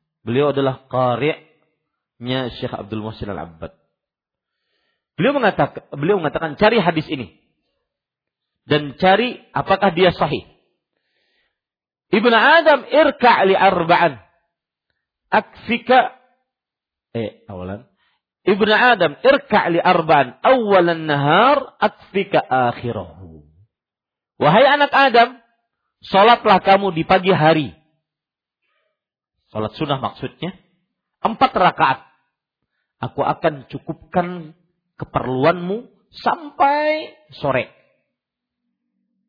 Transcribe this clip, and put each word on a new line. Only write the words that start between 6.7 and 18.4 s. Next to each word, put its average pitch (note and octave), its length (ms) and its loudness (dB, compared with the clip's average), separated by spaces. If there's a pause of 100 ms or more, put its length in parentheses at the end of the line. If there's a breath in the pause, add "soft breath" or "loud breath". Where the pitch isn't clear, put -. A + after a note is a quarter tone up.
hadis D#3+ 280 -4
ini. C3 320 -12 (1300)
Dan D3 320 -2
cari G3+ 400 0 (160)
apakah F#3+ 400 0
dia F3 160 4
sahih." D3 320 -6 (1700)
"Ibnu A3+ 240 2
Adam, D4 500 4
irka' C4+ 640 2
li F#3+ 80 2
arba'an. E3+ 640 0 (1120)
Akfika," - 840 0 (1000)
eh, A2 320 -8
awalan. G2 400 -14 (580)